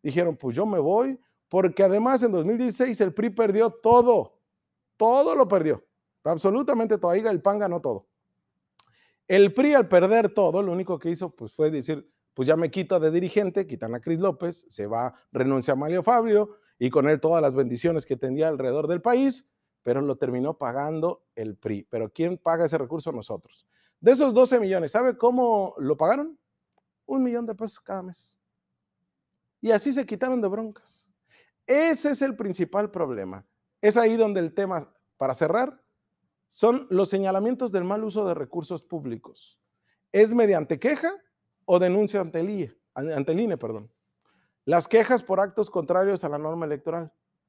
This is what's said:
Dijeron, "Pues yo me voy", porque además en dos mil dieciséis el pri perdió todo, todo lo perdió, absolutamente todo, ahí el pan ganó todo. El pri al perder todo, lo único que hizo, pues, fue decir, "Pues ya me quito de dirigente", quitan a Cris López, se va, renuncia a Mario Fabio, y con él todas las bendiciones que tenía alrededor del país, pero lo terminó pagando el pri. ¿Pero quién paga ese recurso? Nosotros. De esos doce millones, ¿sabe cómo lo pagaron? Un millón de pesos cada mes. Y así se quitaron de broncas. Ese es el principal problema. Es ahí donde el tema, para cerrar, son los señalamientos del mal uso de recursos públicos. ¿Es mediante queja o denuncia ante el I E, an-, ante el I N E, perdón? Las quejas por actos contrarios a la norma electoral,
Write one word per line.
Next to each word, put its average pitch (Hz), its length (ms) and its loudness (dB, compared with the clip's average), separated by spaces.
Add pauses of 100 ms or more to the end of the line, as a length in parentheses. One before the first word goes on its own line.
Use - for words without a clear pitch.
Dijeron, 156 360 -2
"Pues 123 180 -6
yo 165 100 0
me 208 140 -2
voy", 226 400 0 (300)
porque 190 360 2
además 220 380 2
en 233 100 2
dos 170 120 0
mil 220 140 0
dieciséis 247 420 -2
el 185 140 0
pri 220 160 -2
perdió 214 400 2
todo, 233 720 4 (560)
todo 269 400 4
lo 262 100 6
perdió, 156 380 0 (400)
absolutamente 214 760 0
todo, 175 140 0
ahí 190 80 2
el 214 220 -2
pan 202 180 2
ganó 175 200 -4
todo. 120 280 -6 (1200)
El 196 260 6
pri 285 200 4
al 247 120 6
perder 196 480 4
todo, 190 280 2
lo 190 100 -2
único 180 260 -4
que 170 120 -6
hizo, 170 200 -6
pues, 113 220 -16
fue 156 180 0
decir, 151 400 -6 (220)
"Pues 131 160 -2
ya 156 80 6
me 165 140 0
quito 190 280 -2
de 156 120 2
dirigente", 185 560 -2
quitan 120 280 -8
a 120 60 -8
Cris 165 180 -4
López, 175 500 -4
se 101 180 -10
va, 117 280 -4 (160)
renuncia 131 440 0
a - 20 -2
Mario 156 260 -4
Fabio, 220 540 2 (220)
y 123 120 -2
con 139 180 2
él 151 120 2
todas 165 200 2
las 139 140 0
bendiciones 135 500 -2
que 135 120 -4
tenía 139 320 -2
alrededor 139 400 -4
del 175 140 -4
país, 254 500 0 (320)
pero 123 160 0
lo 139 160 -2
terminó 127 420 -4
pagando 156 680 -4 (120)
el 110 200 -10
pri. 104 320 -8
¿Pero 110 240 -6
quién 175 240 -4
paga 165 280 -2
ese 156 140 -2
recurso? 151 340 -8
Nosotros. - 560 -14 (320)
De 214 120 6
esos 269 220 4
doce 254 240 6
millones, 185 340 0
¿sabe 247 240 0
cómo 233 600 0
lo 143 180 -2
pagaron? 269 400 0 (680)
Un 269 160 -2
millón 240 240 -4
de 220 80 -8
pesos 214 260 -12
cada 190 220 -10
mes. - 380 -20 (1200)
Y 226 100 -2
así 220 220 2
se 262 120 -2
quitaron 254 360 -4
de 202 80 0
broncas. 214 600 -10 (580)
Ese 302 440 2
es 269 100 -2
el 269 160 -2
principal 202 540 -4
problema. 104 560 -8 (340)
Es 208 160 4
ahí 226 200 4
donde 208 240 0
el 165 120 -4
tema, 185 400 -6 (240)
para 131 160 -2
cerrar, 190 500 -2 (640)
son 240 440 0
los 185 180 2
señalamientos 196 640 -2
del 185 120 -2
mal 208 200 -4
uso 208 220 -4
de 175 80 -2
recursos 156 480 -10
públicos. - 760 -14 (540)
¿Es 214 220 4
mediante 185 440 2
queja 302 320 -2 (540)
o 180 140 4
denuncia 196 420 0
ante 165 200 -6
el 180 100 -4
I 202 140 -6
E, - 140 -16 (140)
an-, 151 200 -8
ante 143 200 -4
el 175 80 0
I 240 40 0
N 202 100 -2
E, - 20 -8
perdón? 110 340 -10 (760)
Las 165 200 2
quejas 226 360 2
por 190 180 -2
actos 202 300 -2
contrarios 185 520 0
a 165 60 -6
la 147 80 -6
norma 160 300 -6
electoral, 156 460 -8 (360)